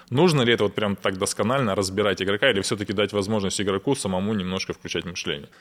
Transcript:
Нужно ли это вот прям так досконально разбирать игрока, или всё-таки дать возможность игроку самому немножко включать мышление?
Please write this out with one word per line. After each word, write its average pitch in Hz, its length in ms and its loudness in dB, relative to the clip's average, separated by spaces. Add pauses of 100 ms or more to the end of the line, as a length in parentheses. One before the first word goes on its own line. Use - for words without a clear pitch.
(100)
Нужно 151 320 4
ли 117 100 4
это 110 120 4
вот 98 100 0
прям 104 220 0
так 98 200 -2
досконально 107 600 0
разбирать 98 460 0
игрока, 104 280 2
или 98 100 2
всё-таки 104 320 -4
дать 101 200 0
возможность 101 480 -2
игроку 98 340 0
самому 98 400 -2
немножко 92 380 -4
включать 85 320 -6
мышление? 85 440 -8 (120)